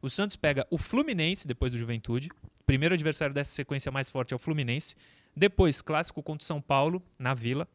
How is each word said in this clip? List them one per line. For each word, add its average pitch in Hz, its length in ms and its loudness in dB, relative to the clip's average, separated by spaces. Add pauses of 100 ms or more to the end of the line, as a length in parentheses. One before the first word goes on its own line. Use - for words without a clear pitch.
O 139 80 -4
Santos 196 260 0
pega 139 360 0
o 170 60 0
Fluminense 196 680 0
depois 127 260 -2
do 120 40 -2
Juventude. 117 520 -2 (360)
Primeiro 160 300 4
adversário 151 400 0
dessa 143 160 -2
sequência 139 400 -4
mais 135 180 -2
forte 127 240 -2
é - 20 -2
o 120 40 -4
Fluminense. 147 560 -2 (400)
Depois, 180 460 4
clássico 156 420 -4
contra 151 200 -8
o - 40 -6
São 151 120 -4
Paulo, 151 440 2 (160)
na 131 160 0
Vila. 123 400 -2